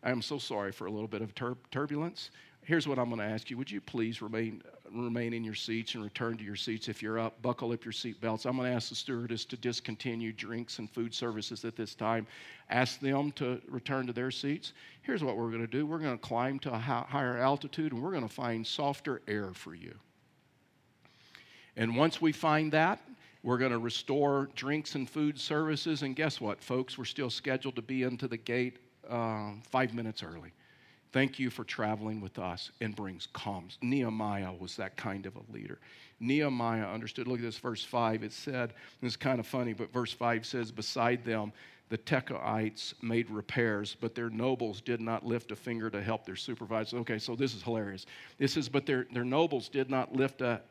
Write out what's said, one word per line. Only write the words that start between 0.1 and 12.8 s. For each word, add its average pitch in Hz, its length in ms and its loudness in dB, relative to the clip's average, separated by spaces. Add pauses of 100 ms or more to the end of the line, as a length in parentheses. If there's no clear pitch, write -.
am 123 100 2
so 147 160 -4
sorry 104 340 -2
for 98 160 -6
a 101 40 -2
little 107 160 -2
bit 104 140 -2
of 107 120 -6
tur-, 123 240 -4 (140)
turbulence. 147 600 -2 (320)
Here's 156 240 4
what 135 120 2
I'm 120 100 4
gonna 117 140 0
ask 110 260 -2
you. 120 80 -6
Would 135 140 -4
you 202 80 -4
please 113 420 0
remain, 110 400 -2 (300)
remain 117 420 0
in 117 100 -2
your 110 120 -4
seats 113 400 -2
and 110 80 -4
return 113 340 -2
to 107 60 -8
your 101 140 -6
seats 110 320 -2
if 107 120 -4
you're 110 160 0
up? 113 240 -2
Buckle 120 300 0
up 117 140 -4
your 110 80 -6
seat - 260 -6
belts. 110 260 0
I'm 127 120 2
gonna 127 140 2
ask 120 180 0
the 117 60 -8
stewardess 117 500 -2
to 127 120 -8
discontinue 117 760 -2
drinks 113 460 -6
and 107 120 -6
food 117 220 -2
services 110 500 -4
at 113 120 -4
this 110 200 -4
time. 113 320 2 (420)
Ask 123 300 2